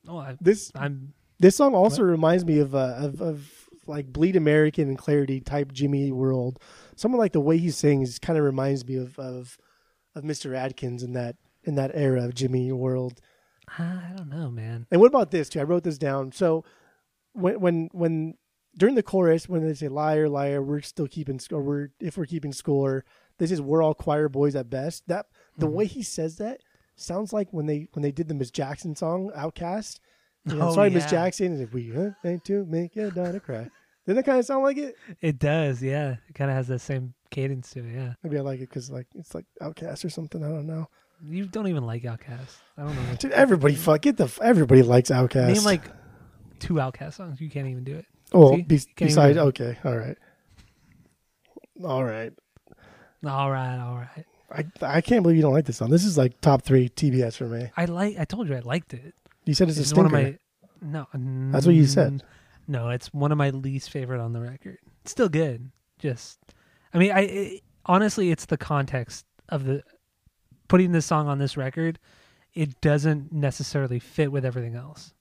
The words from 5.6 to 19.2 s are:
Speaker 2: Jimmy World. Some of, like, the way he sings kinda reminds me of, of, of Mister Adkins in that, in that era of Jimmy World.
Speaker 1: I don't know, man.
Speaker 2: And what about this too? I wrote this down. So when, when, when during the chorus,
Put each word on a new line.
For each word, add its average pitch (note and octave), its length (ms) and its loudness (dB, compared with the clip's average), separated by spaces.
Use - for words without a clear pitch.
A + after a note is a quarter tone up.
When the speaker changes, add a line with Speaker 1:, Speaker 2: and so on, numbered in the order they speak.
Speaker 2:
Jimmy C#3 400 0
World. B2+ 460 -2
Some B3 180 -2
of, B3 40 2
like, G#3 140 2
the D#3 80 2
way D#3+ 180 2
he E3+ 120 0
sings C3+ 480 0
kinda D#3+ 240 -2
reminds C3+ 440 -2
me C3 100 -6
of, B2+ 220 -8
of, B2+ 380 -14
of C#3+ 100 -14
Mister C#3+ 300 -6
Adkins B2+ 480 -6
in B2 120 -8
that, A#2+ 220 -6
in D3+ 120 -4
that C3+ 180 -2
era C3 300 2
of B2 100 -6
Jimmy B2+ 380 -2
World. B2+ 480 -4
Speaker 1:
I F3 380 -8
don't F3 140 -12
know, D3 200 -8
man. A#2 400 -10
Speaker 2:
And F3 100 4
what A#3+ 80 12
about C4 220 4
this D#3+ 180 -2
too? D#3 120 -6
I C#3 40 0
wrote E3+ 200 0
this D#3 140 -4
down. C3+ 340 -4
So D#3+ 320 0
when, G3 280 -2
when, E3+ 320 0
when D#3+ 420 -2
during A#3 160 4
the A3 80 2
chorus, E3+ 480 0